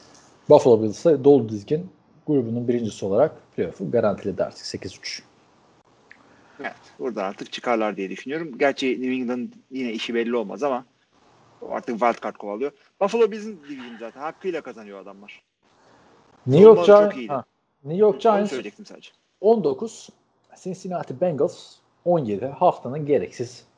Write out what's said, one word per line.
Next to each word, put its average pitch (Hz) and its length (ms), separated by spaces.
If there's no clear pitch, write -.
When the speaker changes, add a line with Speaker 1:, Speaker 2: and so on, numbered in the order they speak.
Speaker 1:
Buffalo 131 340
Bills 107 140
ise 143 260
dolu 131 260
dizgin 143 400
grubunun 120 400
birincisi 117 380
olarak 113 260
playoff'u 117 360
garantiledi 104 520
artık - 220
sekiz - 340
üç. - 240
Speaker 2:
Evet, 123 100
buradan 110 240
artık 107 280
çıkarlar 110 460
diye 98 120
düşünüyorum. 135 480
Gerçi 139 340
New 127 220
England 123 340
yine 131 200
işi 113 240
belli 117 200
olmaz 101 280
ama 131 220
o - 100
artık 113 280
wild 117 240
card 104 120
kovalıyor. 107 360
Buffalo 202 300
Bills'in 214 280
divizyon 123 300
zaten. 117 220
Hakkıyla 160 400
kazanıyor 104 380
adamlar. 98 440
Speaker 1:
New 143 160
York 214 160
Speaker 2:
Savunma 175 60
Speaker 1:
Giants, 202 280
Speaker 2:
çok 131 80
iyiydi. 117 120
Speaker 1:
ha, 127 100
New 160 180
York 214 120
Speaker 2:
Onu - 80
Speaker 1:
Giants 208 280
Speaker 2:
söyleyecektim - 360
sadece. - 260
Speaker 1:
on 214 220
dokuz, 147 460
Cincinnati 175 580
Bengals 170 540
on 175 140
yedi. 107 260
Haftanın 143 600
gereksiz 120 600